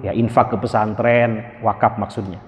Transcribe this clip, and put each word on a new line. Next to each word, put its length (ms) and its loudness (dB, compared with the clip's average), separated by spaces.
Ya, 80 -4
infak 400 2
ke 80 -2
pesantren, 800 2
wakaf 320 0
maksudnya. 400 -8